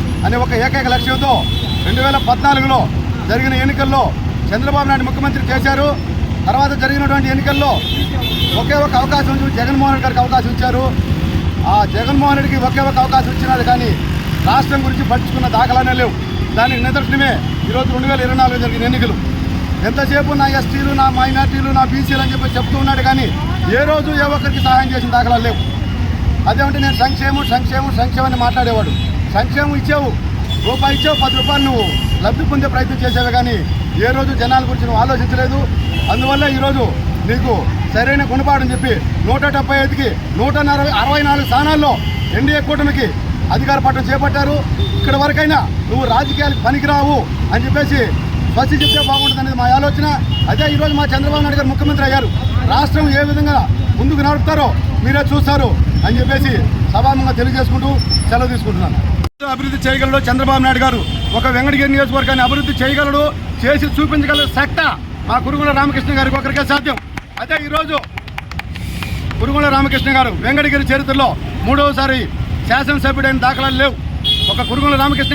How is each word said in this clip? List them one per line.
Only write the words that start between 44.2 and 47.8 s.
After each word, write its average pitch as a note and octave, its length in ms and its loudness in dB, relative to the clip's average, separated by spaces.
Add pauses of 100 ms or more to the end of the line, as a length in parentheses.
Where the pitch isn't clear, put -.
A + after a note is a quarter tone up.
ఇక్కడ C#4 240 0
వరకైనా D4 360 2 (300)
నువ్వు C4 240 0
రాజకీయాలకు C#4+ 540 0
పనికిరావు C#4+ 500 2 (360)
అని - 120 0
చెప్పేసి C#4+ 360 0 (520)